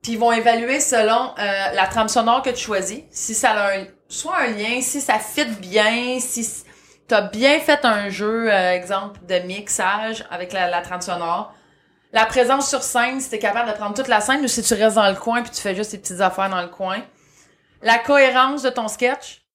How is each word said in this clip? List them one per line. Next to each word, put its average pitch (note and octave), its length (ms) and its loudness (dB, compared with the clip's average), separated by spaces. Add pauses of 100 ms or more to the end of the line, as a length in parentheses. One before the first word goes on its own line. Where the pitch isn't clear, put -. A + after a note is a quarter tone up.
Puis A#3 120 -6
ils G#3+ 60 -4
vont A#3 120 6
évaluer A#3 480 2
selon, A#3+ 580 2
euh, G3 360 -2
la F#3+ 140 2
trame A3 220 0
sonore A#3+ 320 2
que C4 100 -2
tu A#3+ 120 -6
choisis, G#3 380 -4 (100)
si - 220 -8
ça A3+ 180 2
a G3+ 260 2
un, F#3+ 80 -8 (220)
soit F4 300 -6
un C4+ 100 0
lien, A3+ 340 -4
si C#4 200 -4
ça A3 180 0
fit - 260 -2
bien, A3 760 0
si A#3+ 220 -6
s-, - 220 -8 (440)
t'as G#3 140 4
bien A#3+ 380 2
fait D4 260 2
un G#3 240 2
jeu, G#3+ 420 -2
euh, F#3 200 4
exemple, G3 560 -4
de F3+ 200 2
mixage G#3 840 -4
avec F3+ 220 -10
la, F3+ 160 0
la F3 120 0
trame F3+ 200 -8
sonore. F3 520 -4 (600)
La A3 120 6
présence C4 440 2
sur - 140 -2
scène, B3+ 360 0
si C4 100 -8
t'es G#3+ 100 -6
capable A3 300 0
de G#3+ 60 -4
prendre G#3 200 -6
toute C4 120 -4
la A3 140 4
scène C4+ 220 0
ou B3+ 40 0
si A#3 140 -2
tu G3+ 140 0
restes G#3 200 4
dans G#3 140 4
le F#3+ 60 0
coin A#3 260 -2
puis A3+ 100 -10
tu - 100 -8
fais F#3+ 140 -4
juste G#3+ 160 -6
tes G#3 60 -12
petites F#3 240 -6
affaires F#3+ 280 0
dans F#3 120 -2
le F3 80 -8
coin. F#3+ 280 -6 (840)
La A3+ 180 4
cohérence C4+ 640 4
de C4 60 2
ton A#3+ 180 -4
sketch. - 540 -4 (140)